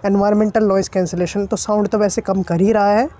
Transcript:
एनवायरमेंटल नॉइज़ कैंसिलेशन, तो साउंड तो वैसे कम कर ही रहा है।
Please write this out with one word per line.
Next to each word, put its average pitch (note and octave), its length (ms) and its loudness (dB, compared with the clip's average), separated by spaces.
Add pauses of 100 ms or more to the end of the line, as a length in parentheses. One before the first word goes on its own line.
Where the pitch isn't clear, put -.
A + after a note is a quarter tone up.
एनवायरमेंटल G#3 580 2
नॉइज़ G3 260 0
कैंसिलेशन, F3+ 560 -2
तो G3+ 100 -4
साउंड G#3 320 -2
तो G#3 100 -2
वैसे G#3 240 0
कम F#3+ 200 -2
कर E3+ 180 -2
ही G3+ 120 2
रहा G#3 200 2
है। A#3+ 160 2 (120)